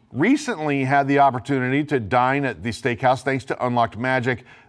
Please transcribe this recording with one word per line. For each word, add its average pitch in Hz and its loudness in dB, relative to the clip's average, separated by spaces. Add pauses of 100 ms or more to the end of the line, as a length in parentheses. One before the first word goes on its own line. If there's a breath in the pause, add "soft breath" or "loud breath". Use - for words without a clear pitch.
(120)
recently 156 0
had 139 2
the 139 4
opportunity 131 2
to 143 -2
dine 127 0
at 107 -6
the 117 -4
steakhouse 127 0
thanks 135 -2
to - -4
Unlocked 120 0
Magic, 123 -2 (240 loud breath)